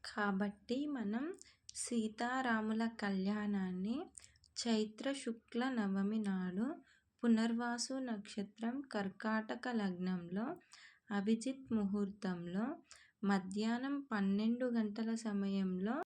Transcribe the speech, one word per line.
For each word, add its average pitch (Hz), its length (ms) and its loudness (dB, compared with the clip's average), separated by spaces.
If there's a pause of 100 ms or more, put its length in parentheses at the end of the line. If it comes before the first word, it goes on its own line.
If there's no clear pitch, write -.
కాబట్టి 202 800 0
మనం 240 380 -2 (520)
సీతారాముల 226 1040 0 (140)
కళ్యాణాన్ని 196 1000 0 (600)
చైత్ర 214 560 0
శుక్ల 240 560 -4
నవమి 202 520 2
నాడు 190 460 0 (560)
పునర్వాసు 233 760 4
నక్షత్రం 226 800 -4 (140)
కర్కాటక 220 840 -2
లగ్నంలో 185 760 0 (640)
అభిజిత్ 226 600 0
ముహూర్తంలో 196 960 -2 (580)
మధ్యాహ్నం 208 760 2
పన్నెండు 220 640 2
గంటల 226 500 2
సమయంలో 196 760 2 (180)